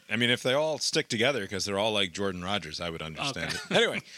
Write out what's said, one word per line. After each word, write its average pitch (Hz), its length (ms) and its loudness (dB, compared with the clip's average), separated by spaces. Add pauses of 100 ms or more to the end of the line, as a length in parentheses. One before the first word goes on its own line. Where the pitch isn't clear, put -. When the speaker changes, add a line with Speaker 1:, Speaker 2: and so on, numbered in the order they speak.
Speaker 1:
I 107 80 -2
mean, 120 120 4
if 123 140 2
they 127 100 4
all 151 240 2
stick - 320 0
together 120 380 2
'cause 95 180 -4
they're 98 140 0
all 110 120 2
like 101 220 0
Jordan 90 320 -2
Rodgers, 87 340 -2
I 87 120 -2
would 80 100 -6
understand 80 540 -4
Speaker 2:
Okay. - 20 -4 (140)
Speaker 1:
it. 185 60 4
Anyway, 190 240 2 (160)